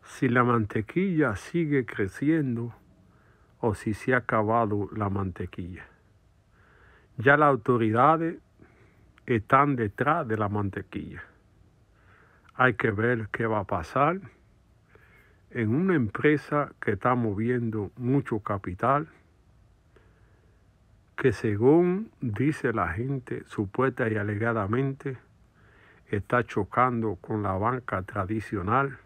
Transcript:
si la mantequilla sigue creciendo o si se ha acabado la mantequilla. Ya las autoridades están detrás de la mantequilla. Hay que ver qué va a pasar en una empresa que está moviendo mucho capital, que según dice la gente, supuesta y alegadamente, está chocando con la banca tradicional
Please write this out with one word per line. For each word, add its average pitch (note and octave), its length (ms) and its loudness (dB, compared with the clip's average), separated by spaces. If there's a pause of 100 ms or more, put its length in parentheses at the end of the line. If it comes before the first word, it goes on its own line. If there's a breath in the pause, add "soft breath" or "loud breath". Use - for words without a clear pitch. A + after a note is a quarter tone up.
si - 240 -2
la B2 160 4
mantequilla B2 920 0
sigue D3 500 -2
creciendo A#2+ 880 -2 (840 soft breath)
o A2+ 140 0
si G#2+ 200 -4
se - 180 -2
ha B2+ 60 4
acabado A2 760 0
la G#2 140 -2
mantequilla. F#2+ 760 -6 (1300 soft breath)
Ya C3+ 220 6
las D3+ 100 6
autoridades C3 880 4 (880 soft breath)
están C3+ 520 2
detrás B2+ 520 -2
de A2 80 -2
la G#2+ 120 0
mantequilla. - 720 -6 (1300 soft breath)
Hay B2+ 200 4
que - 160 0
ver A2 420 0
qué A#2 140 -4
va A2 140 0
a F#2+ 40 -4
pasar C3+ 560 -2 (1300 soft breath)
en A2+ 240 0
una F3+ 200 2
empresa D3 880 0
que A#2 120 -2
está B2 220 0
moviendo A2+ 840 -2
mucho B2 440 -2
capital, A#2 680 -2 (2000 soft breath)
que B2+ 160 4
según D#3 800 4 (100)
dice B2+ 540 -2
la F#2+ 140 0
gente, B2 580 -6
supuesta B2 640 -2
y G#2+ 60 -2
alegadamente, A2+ 1000 -2 (880 soft breath)
está A2+ 380 0
chocando A2+ 720 0
con G#2+ 260 -4
la G2 100 -2
banca G#2 500 -2
tradicional G#2+ 1040 -2